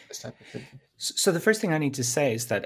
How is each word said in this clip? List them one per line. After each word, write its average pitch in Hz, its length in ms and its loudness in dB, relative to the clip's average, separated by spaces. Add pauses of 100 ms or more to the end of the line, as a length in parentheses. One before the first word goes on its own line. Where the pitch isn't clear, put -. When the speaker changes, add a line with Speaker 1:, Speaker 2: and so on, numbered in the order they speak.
Speaker 1:
this - 120 -14
type - 200 -14
of - 60 -20
thinking? - 340 -16 (180)
Speaker 2:
S-, - 180 -6
so - 140 4
the 170 100 0
first 220 200 4
thing 175 140 0
I 156 40 2
need 143 160 0
to 131 100 -4
say 139 280 2
is 113 140 -4
that, 101 200 -2